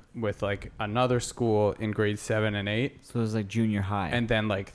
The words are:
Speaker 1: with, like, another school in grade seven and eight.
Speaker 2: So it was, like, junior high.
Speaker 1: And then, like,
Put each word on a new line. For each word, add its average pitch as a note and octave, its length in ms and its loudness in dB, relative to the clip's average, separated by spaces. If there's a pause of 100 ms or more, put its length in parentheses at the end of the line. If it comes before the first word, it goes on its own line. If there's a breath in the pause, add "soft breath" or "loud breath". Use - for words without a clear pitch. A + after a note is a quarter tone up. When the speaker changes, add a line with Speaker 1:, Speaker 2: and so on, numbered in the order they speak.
(140)
Speaker 1:
with, A2 300 -4
like, G2+ 340 -4
another A#2+ 440 2
school G#2+ 580 2
in G#2+ 120 -2
grade G#2 280 0
seven G#2+ 340 0
and G2+ 140 -2
eight. A2+ 380 -2
Speaker 2:
So - 140 -6
it - 20 2
was, A2 120 -2
like, G#2+ 140 -2
junior G#2+ 360 2
high. G2+ 260 -2
Speaker 1:
And A#2+ 180 0
then, A2 220 0
like, G2 260 -4